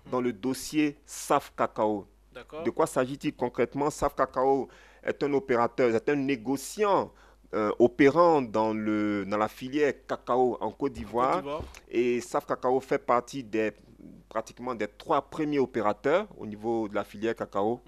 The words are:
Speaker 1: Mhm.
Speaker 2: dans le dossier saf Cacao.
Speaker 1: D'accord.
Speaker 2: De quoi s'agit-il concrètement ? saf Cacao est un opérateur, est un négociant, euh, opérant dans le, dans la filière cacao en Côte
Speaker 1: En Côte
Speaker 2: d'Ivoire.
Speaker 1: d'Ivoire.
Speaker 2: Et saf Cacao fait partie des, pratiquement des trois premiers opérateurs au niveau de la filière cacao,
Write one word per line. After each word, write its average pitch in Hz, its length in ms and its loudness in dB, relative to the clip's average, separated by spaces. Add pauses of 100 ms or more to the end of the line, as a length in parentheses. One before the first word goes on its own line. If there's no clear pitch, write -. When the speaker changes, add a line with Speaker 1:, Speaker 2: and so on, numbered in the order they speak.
Speaker 1:
Mhm. - 40 -18
Speaker 2:
dans 127 100 -2
le 123 120 0
dossier 131 640 -4 (100)
saf - 500 -2
Cacao. 107 500 0 (260)
Speaker 1:
D'accord. 151 300 -14
Speaker 2:
De 170 80 -4
quoi 160 160 0
s'agit-il 139 480 -2
concrètement ? 135 560 -2
saf - 240 -2
Cacao 135 540 0 (340)
est - 200 -4
un 143 100 0
opérateur, 120 640 2
est 113 140 0
un 147 80 2
négociant, 135 960 0 (420)
euh, 104 240 2
opérant 147 640 6
dans 110 300 0
le, 107 540 -2
dans 101 120 -2
la 107 100 0
filière 135 440 -2 (140)
cacao 123 480 0
en - 20 -6
Côte - 60 -12
Speaker 1:
En 107 100 -4
Côte 139 200 -4
Speaker 2:
d'Ivoire. 113 500 0
Speaker 1:
d'Ivoire. 143 200 -8 (260)
Speaker 2:
Et 120 320 0
saf - 260 -4
Cacao 131 340 0
fait 139 180 -2
partie 127 440 -2
des, 110 300 -2 (560)
pratiquement 120 460 -8
des 104 140 -4
trois - 340 -2
premiers 151 380 -4
opérateurs 127 640 0 (100)
au 107 100 -12
niveau 110 420 -4
de 101 60 -10
la 101 100 -2
filière 107 300 -4
cacao, 107 540 -2